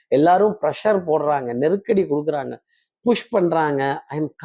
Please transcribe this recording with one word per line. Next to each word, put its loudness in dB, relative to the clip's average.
எல்லாரும் 4
ப்ரெஷர் 0
போடுறாங்க, -2
நெருக்கடி 0
கொடுக்குறாங்க, -4
புஷ் -2
பண்றாங்க, -2
I -10
am -4